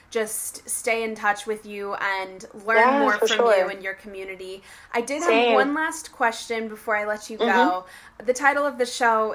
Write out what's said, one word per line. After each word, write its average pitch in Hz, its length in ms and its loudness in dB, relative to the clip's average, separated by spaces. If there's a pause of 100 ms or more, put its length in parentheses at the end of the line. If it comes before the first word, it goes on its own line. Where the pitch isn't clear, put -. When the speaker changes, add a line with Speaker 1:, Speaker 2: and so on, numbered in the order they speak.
(100)
Speaker 1:
just - 580 -6
stay 226 340 -2
in 220 120 -4
touch 208 320 -2
with 214 180 -6
you 202 300 -8
and 190 500 -6 (220)
learn 220 100 4
Speaker 2:
Yeah, 254 240 6
Speaker 1:
more 208 120 4
Speaker 2:
for 220 160 2
Speaker 1:
from 220 100 2
Speaker 2:
sure. 226 180 6
Speaker 1:
you 185 120 4
and 196 140 -8
your 190 120 -6
community. 190 680 -12 (300)
I 233 80 0
did 285 220 -2
have 349 80 2
Speaker 2:
Same. 240 240 4
Speaker 1:
one 285 180 4
last 311 400 -4
question 226 560 -2
before 214 300 -4
I 208 80 -2
let 214 240 -6
you 220 80 -10
Speaker 2:
Mm-hmm. 226 120 2
Speaker 1:
go. 185 360 2 (360)
The 247 120 2
title 285 320 2
of 254 100 -4
the 247 80 0
show 220 500 2